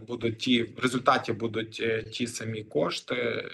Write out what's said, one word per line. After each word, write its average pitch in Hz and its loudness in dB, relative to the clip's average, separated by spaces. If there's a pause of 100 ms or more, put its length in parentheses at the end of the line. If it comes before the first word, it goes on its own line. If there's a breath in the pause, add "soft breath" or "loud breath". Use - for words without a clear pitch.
будуть 117 -2
ті, 120 4
в - -6
результаті 127 4
будуть, 110 -4
е, 113 0
ті 110 -4
самі 110 -6
кошти, 123 -2